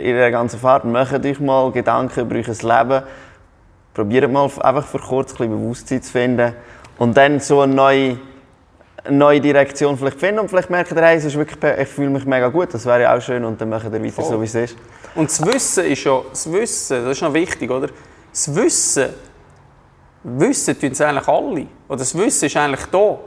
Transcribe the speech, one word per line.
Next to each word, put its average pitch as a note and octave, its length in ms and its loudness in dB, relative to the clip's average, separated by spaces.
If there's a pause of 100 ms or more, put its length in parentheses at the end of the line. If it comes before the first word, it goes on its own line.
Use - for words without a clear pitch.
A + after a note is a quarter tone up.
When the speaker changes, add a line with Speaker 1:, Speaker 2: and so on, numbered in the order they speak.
Speaker 1:
in A#2+ 160 0
der B2 160 4
ganzen A#2+ 260 -2
Fahrt. C3 260 4
Macht B2+ 400 0
euch C#3 140 -4
mal C3+ 320 2
Gedanken B2 500 -2
über A#2 140 -4
euer A#2 80 -2
Leben. A#2+ 600 0 (920)
Probiert A#2+ 380 2
mal C#3 140 2
f-, C3+ 120 -6
einfach C#3 280 0
für - 120 -8
kurz C3 340 -4
ein - 40 -20
bisschen A#2 160 -2
Bewusstsein A#2 500 -6
zu - 80 -16
finden A#2+ 440 2 (440)
und A#2 180 2
dann C#3 220 6
so C#3+ 220 2
eine C#3 140 4
neue, C3+ 420 4 (880)
eine C#3+ 120 0
neue D3 240 6
Direktion C#3+ 560 2
vielleicht C3+ 220 -4
finden G#3 220 0
und G3 80 -2
vielleicht F3+ 220 -2
merkt F3 220 -2
ihr, D#3+ 100 0
hey, E3 140 6
es D3+ 80 0
ist C#3+ 120 -4
wirklich D3+ 240 -4
pe-, D3 200 0
ich C3+ 80 -2
fühle C#3+ 220 -2
mich C3+ 140 -2
mega B2+ 240 2
gut, E3+ 260 -2
das A2+ 100 -6
wäre B2 180 4
ja B2 140 4
auch B2 60 0
schön B2 220 -4
und A2+ 160 -6
dann A2+ 80 -4
macht A2 160 -4
ihr G#2+ 80 -8
weiter A2 180 -4
Speaker 2:
Voll. A#2 140 -6
Speaker 1:
so, A2+ 160 -2
wie A2 60 -4
es G#2+ 100 -6
ist. A#2 200 -4 (380)
Speaker 2:
Und D#3+ 160 0
das D3+ 140 -4
Wissen G#3 420 0
ist C#3+ 180 -2
ja, C3+ 160 2 (100)
das - 220 -8
Wissen, E3 520 -4
das C3+ 120 -2
ist - 60 -10
noch D#3 120 0
wichtig, D#3+ 360 -2
oder? C3+ 180 -4 (440)
Das - 220 -6
Wissen, G3 520 0 (1160)
Wissen D3+ 560 0
tun - 140 -2
es B2+ 80 -4
eigentlich D3 280 0
alle. D#3+ 380 0 (220)
Oder B2+ 100 -6
das C3+ 180 -4
Wissen G#3+ 280 0
ist D3 120 -2
eigentlich D3 360 -2
da, F#3+ 340 2